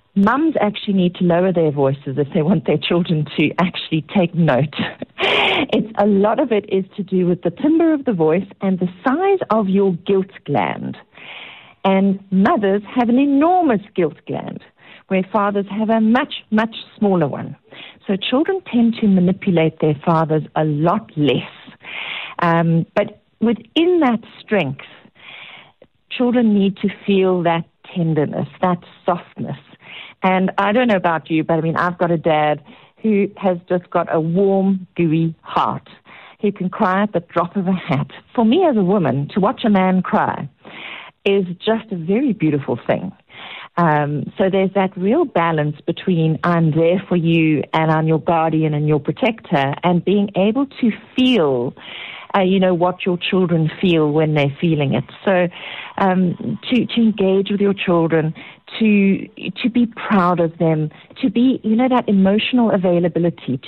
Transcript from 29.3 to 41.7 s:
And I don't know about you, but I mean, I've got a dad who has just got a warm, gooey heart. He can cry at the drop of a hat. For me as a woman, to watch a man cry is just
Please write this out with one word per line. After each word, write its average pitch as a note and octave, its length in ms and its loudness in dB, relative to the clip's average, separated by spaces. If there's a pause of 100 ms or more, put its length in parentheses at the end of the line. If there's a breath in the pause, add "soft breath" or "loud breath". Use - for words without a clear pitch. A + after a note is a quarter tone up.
And F#3 340 2
I G3 140 0
don't B3 160 2
know G#3+ 100 2
about E3+ 320 -2
you, D#3+ 140 0
but E3 140 -2
I D#3 40 -2
mean, D#3+ 160 -2
I've F3+ 200 -2
got E3+ 140 0
a E3+ 60 2
dad D3+ 460 0 (380 loud breath)
who G#3 260 2 (100)
has F#3 200 -2 (120)
just F3+ 200 -4
got - 240 -2
a D#3+ 60 0
warm, F#3+ 640 0 (100)
gooey E3 460 0
heart. C3+ 460 -4 (520 loud breath)
He G#3 120 0
can F#3 180 -6
cry G3 340 0
at G#3+ 100 -2
the E3+ 80 -2
drop F3 340 -4
of F#3+ 120 -2
a F#3+ 60 2
hat. C#3+ 340 -2 (280)
For A#3+ 100 2
me D#4 200 4
as D4 100 2
a G#3 80 2
woman, C#3+ 500 0
to G#3+ 60 -2
watch G#3 240 0
a A#3 60 2
man F#3 320 4
cry C#3+ 480 -2 (760 loud breath)
is G3 200 2 (120)
just A3 340 -4